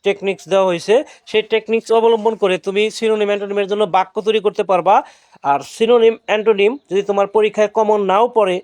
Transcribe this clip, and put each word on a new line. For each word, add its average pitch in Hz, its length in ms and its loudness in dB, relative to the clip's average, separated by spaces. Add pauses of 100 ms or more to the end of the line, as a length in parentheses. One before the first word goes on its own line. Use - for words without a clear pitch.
টেকনিক্স 196 460 -4
দেওয়া 190 180 2
হয়েছে, 196 380 0 (220)
সেই 214 160 0
টেকনিক্স 220 500 -2
অবলম্বন 226 440 2
করে 185 220 0
তুমি 208 320 -2
সিনোনিম, 214 380 -2
অ্যান্টোনিমের 202 380 -4
জন্য 208 180 -2
বাক্য 185 360 -2
তৈরি 214 200 0
করতে 202 240 -2
পারবা। 190 380 2 (400)
আর 143 180 0
সিনোনিম, 226 560 2 (100)
অ্যান্টোনিম 214 520 0 (120)
যদি 196 120 0
তোমার 202 240 0
পরীক্ষায় 214 420 0
কমন 214 360 0
নাও 202 240 2
পড়ে 190 360 0